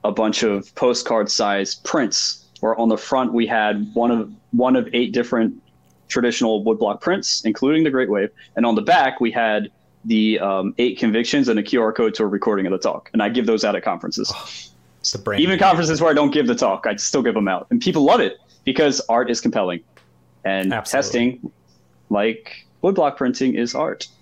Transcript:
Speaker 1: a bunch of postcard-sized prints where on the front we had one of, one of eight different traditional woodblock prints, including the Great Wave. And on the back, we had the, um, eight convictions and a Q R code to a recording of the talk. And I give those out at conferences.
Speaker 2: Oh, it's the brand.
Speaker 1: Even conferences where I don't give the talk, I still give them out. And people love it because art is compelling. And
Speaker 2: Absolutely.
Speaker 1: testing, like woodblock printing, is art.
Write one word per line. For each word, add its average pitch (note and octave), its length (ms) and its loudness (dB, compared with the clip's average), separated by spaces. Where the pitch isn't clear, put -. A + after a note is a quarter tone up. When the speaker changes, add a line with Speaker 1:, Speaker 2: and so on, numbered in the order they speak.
Speaker 1:
a G#2 80 0
bunch A2 300 0
of G2+ 320 -2
postcard-sized G#2 1080 0
prints - 600 -2
where A2+ 180 0
on A#2 80 2
the A2 100 2
front B2+ 360 -2
we A#2 120 2
had G#2+ 480 0
one A#2+ 180 2
of, A2+ 200 -2
one B2+ 260 4
of A#2 160 0
eight A#2+ 180 0
different A#2+ 500 0
traditional A#2 560 0
woodblock A2 380 0
prints, - 420 -2
including C#3 400 2
the D3+ 60 2
Great B2+ 200 0
Wave. G2+ 200 0
And A#2 100 2
on A#2 100 2
the G#2+ 60 0
back, C3+ 380 2
we A#2 100 0
had G#2+ 400 0
the, A2 340 2
um, G2 380 -2
eight A#2+ 200 0
convictions A#2+ 520 2
and G#2+ 100 2
a G2+ 40 -2
Q A#2+ 180 0
R A2 100 2
code A2 220 0
to A2+ 100 -2
a G#2 40 0
recording G2 380 0
of F2+ 60 -2
the F#2 60 0
talk. - 340 -6
And A2+ 100 0
I G#2 60 2
give A#2 180 0
those A2 200 0
out G2+ 100 0
at - 80 -6
conferences. - 500 -6
Speaker 2:
Oh, - 160 -14
it's - 100 -4
the - 60 -8
brand. G#2+ 260 -2
Speaker 1:
Even F#3 160 0
conferences E3 420 2
where E3 80 4
I D3+ 40 4
don't C#3+ 180 4
give C#3+ 160 2
the A#2+ 80 2
talk, A2+ 320 0
I G#2 80 -2
still C3+ 260 -2
give A2+ 120 0
them G2+ 160 0
out. F2+ 200 -4
And A#2+ 120 0
people D#3+ 220 2
love F#3+ 180 6
it G2+ 160 -2
because C3+ 460 2
art A#2+ 200 2
is A#2 120 -2
compelling. F#2+ 400 -2
And F#2+ 280 -2
Speaker 2:
Absolutely. C3+ 360 -2
Speaker 1:
testing, B2 420 -2
like G#2 560 -2
woodblock E3+ 360 0
printing, B2+ 380 0
is A#2+ 200 -2
art. - 320 -6